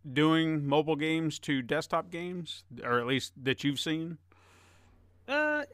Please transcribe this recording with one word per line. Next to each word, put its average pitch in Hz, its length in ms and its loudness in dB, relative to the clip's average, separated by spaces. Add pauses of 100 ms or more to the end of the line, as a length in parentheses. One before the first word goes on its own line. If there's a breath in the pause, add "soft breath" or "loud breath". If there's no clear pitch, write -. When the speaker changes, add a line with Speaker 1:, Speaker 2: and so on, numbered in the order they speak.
(100)
Speaker 1:
doing 156 560 2
mobile 151 300 4
games 156 440 -2
to 139 200 0
desktop 156 500 -2
games, 175 540 -8 (180)
or 120 160 2
at 120 80 0
least 127 360 -2
that 127 220 0
you've 143 160 0
seen? 160 360 -4 (1120 soft breath)
Speaker 2:
Uh, 302 460 0